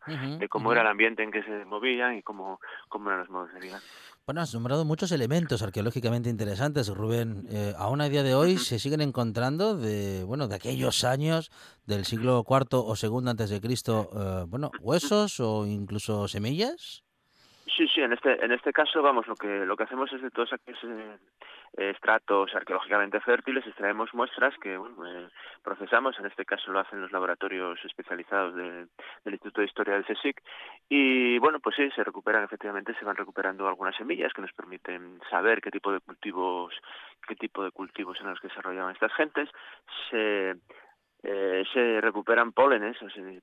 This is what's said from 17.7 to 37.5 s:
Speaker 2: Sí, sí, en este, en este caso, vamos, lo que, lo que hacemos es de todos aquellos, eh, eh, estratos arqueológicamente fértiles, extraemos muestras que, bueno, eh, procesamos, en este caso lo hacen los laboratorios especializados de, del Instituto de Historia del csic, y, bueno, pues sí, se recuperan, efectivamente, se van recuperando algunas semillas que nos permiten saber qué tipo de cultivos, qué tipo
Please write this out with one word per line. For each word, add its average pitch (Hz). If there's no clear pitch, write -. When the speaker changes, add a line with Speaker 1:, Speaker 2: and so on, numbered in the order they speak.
Speaker 2:
Sí, 160
sí, 151
en 120
este, 123
en 120
este 127
caso, 151
vamos, 131
lo 113
que, 101
lo 101
que 107
hacemos 131
es 127
de 131
todos 120
aquellos, 127
eh, 110
eh, 98
estratos 101
arqueológicamente 98
fértiles, 123
extraemos 104
muestras 127
que, 95
bueno, 101
eh, 90
procesamos, 117
en 101
este 98
caso -
lo 95
hacen 98
los 92
laboratorios 92
especializados 90
de, 87
del 98
Instituto 104
de 104
Historia 101
del 101
csic, -
y, 127
bueno, 147
pues 110
sí, 139
se 110
recuperan, 104
efectivamente, 101
se -
van 104
recuperando 95
algunas 95
semillas 165
que -
nos 95
permiten 90
saber 104
qué 101
tipo 101
de 98
cultivos, 90
qué 107
tipo 98